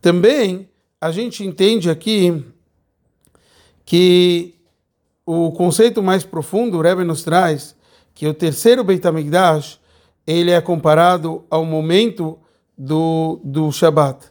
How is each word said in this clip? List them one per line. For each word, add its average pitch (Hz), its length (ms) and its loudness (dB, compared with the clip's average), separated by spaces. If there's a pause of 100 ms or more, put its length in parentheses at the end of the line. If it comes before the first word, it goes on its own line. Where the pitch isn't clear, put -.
Também 190 680 2 (300)
a 160 120 -4
gente 208 340 -8
entende 190 420 0
aqui 170 560 0 (1400)
que 180 680 2 (680)
o 165 280 -2
conceito 214 500 2
mais 190 220 0
profundo, 185 540 -4
o 160 40 -2
Rebbe 180 220 2
nos 165 180 -4
traz, 165 540 -2 (400)
que - 100 -10
o 151 80 -2
terceiro 226 500 2
Beit 185 220 0
HaMikdash, 160 720 0 (480)
ele 170 240 0
é 175 120 2
comparado 165 880 0
ao 160 160 -2
momento 160 760 -2 (380)
do, 160 680 -2
do 147 280 -2
Shabat. 147 480 0 (120)